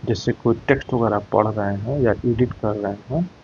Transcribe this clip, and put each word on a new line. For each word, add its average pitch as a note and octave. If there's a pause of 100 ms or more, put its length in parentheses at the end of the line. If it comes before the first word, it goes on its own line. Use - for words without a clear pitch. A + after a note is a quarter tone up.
जैसे A#2+
कोई A#2
text C3+
वगैरह A2 (140)
पढ़ G#2
रहे G#2
हैं B2
या A#2 (140)
edit A#2+
कर G#2
रहे G2+
हैं D3 (140)